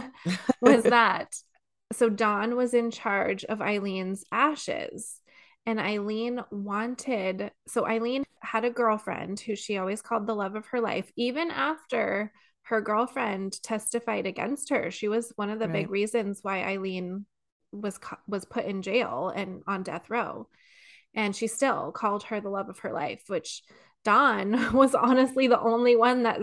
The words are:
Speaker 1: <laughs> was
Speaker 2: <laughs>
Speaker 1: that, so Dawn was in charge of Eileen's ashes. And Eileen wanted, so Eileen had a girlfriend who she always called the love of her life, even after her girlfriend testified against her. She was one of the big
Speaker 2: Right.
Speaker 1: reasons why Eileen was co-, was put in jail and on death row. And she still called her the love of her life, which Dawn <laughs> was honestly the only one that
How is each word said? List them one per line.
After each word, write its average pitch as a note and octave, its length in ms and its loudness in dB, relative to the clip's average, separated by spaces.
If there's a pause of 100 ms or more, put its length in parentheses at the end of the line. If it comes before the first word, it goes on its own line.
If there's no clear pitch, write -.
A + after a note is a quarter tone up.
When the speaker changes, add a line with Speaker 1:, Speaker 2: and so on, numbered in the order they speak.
(140)
Speaker 1:
<laughs> - 460 -2
was B3 240 8
Speaker 2:
<laughs> - 0 -
Speaker 1:
that, A#3 480 4 (600)
so A#3 160 2
Dawn G#3+ 480 0
was B3 180 0
in A#3 160 4
charge G3+ 540 -2
of G#3+ 160 -6
Eileen's G3 720 -2
ashes. - 880 -2 (440)
And A3 140 -2
Eileen G#3+ 640 -2 (100)
wanted, G3+ 1000 -4 (160)
so - 180 0
Eileen A#3 380 0 (160)
had A3+ 240 -2
a A#3+ 60 2
girlfriend G#3+ 680 -2
who A3 160 -6
she G3+ 240 -6
always F#3+ 240 -4
called G#3+ 240 -4
the A3 80 -2
love G3+ 220 -4
of A3 100 -10
her B3 140 -2
life, G3+ 360 -2
even C4 360 -2
after G#3+ 800 -2 (300)
her A3 180 0
girlfriend G#3+ 840 -2
testified G#3+ 640 -4
against G#3 440 -4
her. A3 200 0
She G#3 160 -6
was A3+ 300 -2
one G#3 140 -4
of A3 100 -6
the A3 80 -2
big D#3+ 180 -2
Speaker 2:
Right. - 40 -10
Speaker 1:
reasons G3+ 520 -2
why F#3+ 220 -2
Eileen F#3+ 640 -4 (440)
was G#3 280 -6
co-, - 180 -12 (100)
was G3+ 180 -6
put - 200 -6
in G3 180 -4
jail F#3+ 520 -4
and F#3+ 340 -8
on F#3+ 160 -4
death - 260 -10
row. A3+ 380 -6 (640)
And G#3 220 -2
she A3+ 100 -4
still A3 460 0
called G3+ 320 -2
her G#3+ 160 -6
the G3+ 80 -8
love G3 200 -4
of F#3 120 -16
her - 120 -6
life, - 360 -4
which - 340 -6 (420)
Dawn A3 680 4
<laughs> - 0 -
was C4+ 220 8
honestly C4 540 6
the A#3 120 8
only A#3+ 360 6
one A#3+ 280 6
that A3 180 2